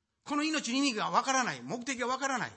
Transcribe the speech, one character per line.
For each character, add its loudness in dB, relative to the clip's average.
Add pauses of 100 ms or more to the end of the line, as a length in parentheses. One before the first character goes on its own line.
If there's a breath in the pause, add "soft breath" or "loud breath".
(240)
こ -2
の 2
命 0
の 2
意 4
味 2
が -2
わ 4
か 2
ら 4
な -2
い、 -10
目 -6
的 -4
が -2
わ 0
か -2
ら 0
な -2
い。 -10